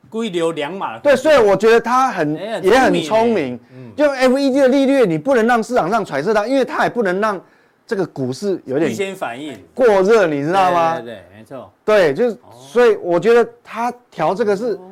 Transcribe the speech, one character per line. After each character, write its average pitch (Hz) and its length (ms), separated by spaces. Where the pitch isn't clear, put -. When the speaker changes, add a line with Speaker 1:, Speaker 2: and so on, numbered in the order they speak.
Speaker 1:
故 226 160
意 220 60
留 170 200
两 151 220
码 165 220
的 113 60
空 - 40
间。 285 80
Speaker 2:
对， - 40
所 294 160
以 233 160
我 196 80
觉 220 140
得 226 100
他 254 300
很， 156 260
Speaker 1:
哎， 208 180
很 175 100
Speaker 2:
也 202 120
很 240 160
聪 - 0
明。 165 120
Speaker 1:
聪 220 240
明 147 260
欸。 117 60
嗯。 127 220
Speaker 2:
就 294 160
F 254 260
E 277 140
D 262 80
的 277 80
利 269 180
率， 262 220
你 165 100
不 156 200
能 220 100
让 240 160
市 240 140
场 175 120
上 208 160
揣 143 160
测 196 140
到， 208 100
因 262 120
为 262 80
他 302 180
也 175 80
不 233 140
能 185 160
让 208 200
这 240 80
个 190 100
股 131 280
市 190 320
有 127 160
点 170 100
Speaker 1:
预 - 40
先 196 200
反 131 260
应。 143 160
Speaker 2:
过 254 140
热， 208 240
你 143 160
知 156 100
道 185 200
吗？ 165 240
Speaker 1:
对， 120 60
对， 117 120
对， 95 240
没 113 60
错。 117 280
Speaker 2:
对， 190 280
就 220 160
是， 208 140
Speaker 1:
哦。 - 100
Speaker 2:
所 139 320
以 214 120
我 175 240
觉 214 120
得 233 160
他 233 300
调 170 240
这 220 100
个 202 120
是， 220 160
Speaker 1:
哦。 185 80